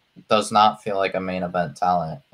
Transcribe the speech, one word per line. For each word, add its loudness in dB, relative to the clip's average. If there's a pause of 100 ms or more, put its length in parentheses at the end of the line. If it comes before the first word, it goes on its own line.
(280)
does 0
not 4
feel -4
like 0
a -2
main -4
event -4
talent -2 (120)